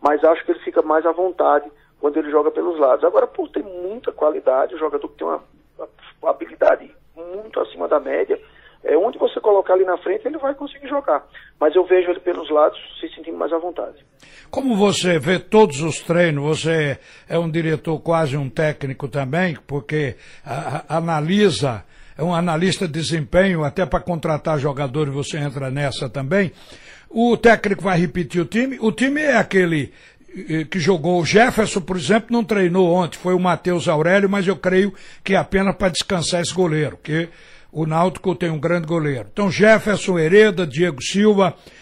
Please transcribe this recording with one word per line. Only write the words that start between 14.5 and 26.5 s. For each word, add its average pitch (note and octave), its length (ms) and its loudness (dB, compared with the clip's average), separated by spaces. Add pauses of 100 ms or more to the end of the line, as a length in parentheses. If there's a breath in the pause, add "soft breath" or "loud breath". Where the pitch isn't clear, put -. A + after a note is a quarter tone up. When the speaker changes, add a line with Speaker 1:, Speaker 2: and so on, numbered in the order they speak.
Speaker 2:
Como C4 260 -2
você F#3 420 2
vê E3 200 0
todos F3+ 420 2
os D#3+ 200 -4
treinos, E3 440 0
você D3+ 540 0 (300 loud breath)
é E3 100 -2
um E3 120 -2
diretor, D#3 500 -2
quase D#3+ 360 0
um C#3+ 120 -4
técnico C#3 600 -4
também, C#3 580 -2
porque C#3+ 500 -4 (300 loud breath)
a, D3 420 -8
a, D3+ 100 -2
analisa, D#3+ 840 0 (320 soft breath)
é C#3 60 -6
um F3 100 -2
analista E3+ 540 -2
de D3+ 60 -6
desempenho, D#3+ 720 0
até F3 200 -2
pra E3 160 -2
contratar D#3+ 580 -2
jogadores C#3+ 540 -4
você C#3 240 -6
entra C#3 340 -6
nessa C#3 380 -4
também. C#3+ 440 -2 (580 loud breath)